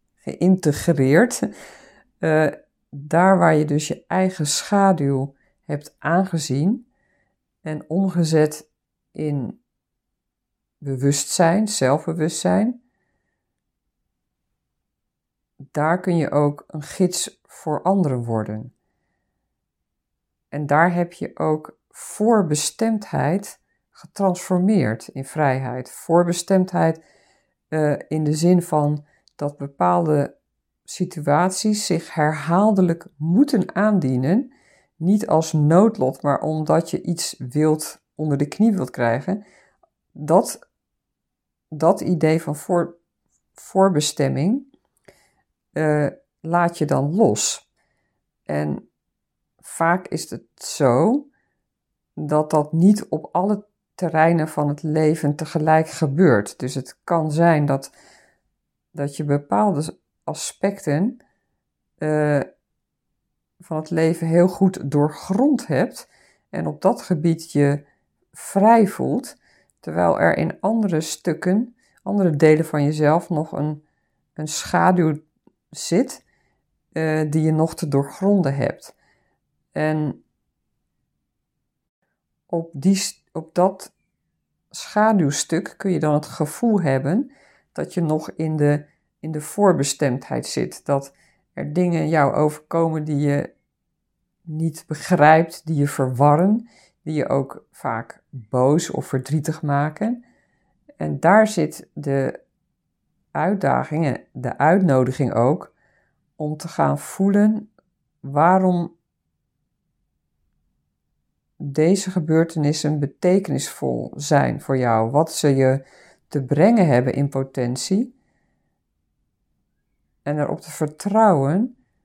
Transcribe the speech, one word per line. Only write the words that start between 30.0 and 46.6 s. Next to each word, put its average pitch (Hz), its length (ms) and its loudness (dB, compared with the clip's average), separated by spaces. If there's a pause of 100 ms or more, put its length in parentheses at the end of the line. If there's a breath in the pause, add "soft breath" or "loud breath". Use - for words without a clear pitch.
situaties 180 1040 -2
zich - 280 -4
herhaaldelijk 165 920 0 (100)
moeten 185 580 0
aandienen, 180 800 0 (420 soft breath)
niet 196 320 0
als 160 260 0
noodlot, 156 680 2
maar 143 180 0
omdat 156 500 -2
je - 120 -4
iets - 360 -6
wilt, 151 640 -2 (140)
onder 151 220 -2
de 143 100 0
knie 214 260 2
wilt 151 160 -4
krijgen. 135 560 -2 (640 loud breath)
Dat, 156 580 -2 (1000)
dat 160 340 0
idee 160 400 0
van 151 140 -6
voor-, 175 400 -2 (580)
voorbestemming, 165 1200 0 (920 soft breath)
eh, 151 360 0 (320)
laat 175 380 0